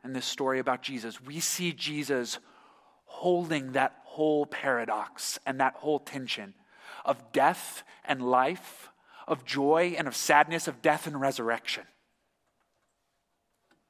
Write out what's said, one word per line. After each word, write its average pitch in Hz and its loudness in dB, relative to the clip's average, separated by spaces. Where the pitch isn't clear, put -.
in 131 -10
this 127 -4
story 131 0
about 127 0
Jesus, 117 -8
we 143 -10
see 175 -2
Jesus 139 -2
holding 160 0
that 135 0
whole 151 2
paradox 117 -2
and 131 -2
that 131 2
whole 147 0
tension 117 -8
of 127 -2
death - 2
and 135 -2
life, 127 0
of 139 -2
joy 160 2
and 143 -2
of 123 -6
sadness, 151 4
of 135 -8
death 156 2
and 147 -6
resurrection. 117 -2